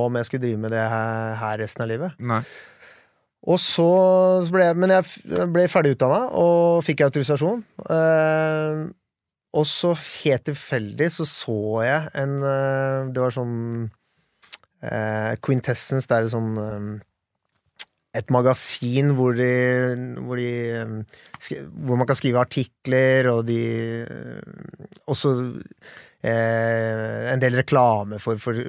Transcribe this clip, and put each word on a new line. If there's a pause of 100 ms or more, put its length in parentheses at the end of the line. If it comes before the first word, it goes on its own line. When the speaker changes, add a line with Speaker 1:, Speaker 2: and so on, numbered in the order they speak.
Speaker 1:
om
jeg
skulle
drive
med
det
her,
her
resten
av
livet.
Speaker 2:
Nei. (1040)
Speaker 1:
Og
så (640)
ble
jeg,
men
jeg
f-, (280)
ble
ferdig
utdannet,
og
fikk
autorisasjon. (240)
Eh, (680)
og
så (340)
helt
tilfeldig
så
så (280)
jeg
en, (120)
eh,
det
var
sånn, (1300)
eh, (100)
Quintessence,
det
er
sånn,
eh, (1200)
et
magasin
hvor
de, (720)
hvor
de, (240)
eh, (480)
skri-,
hvor
man
kan
skrive
artikler,
og
de, (480)
eh, (160)
også, (880)
eh,
en
del
reklame
for,
for, (140)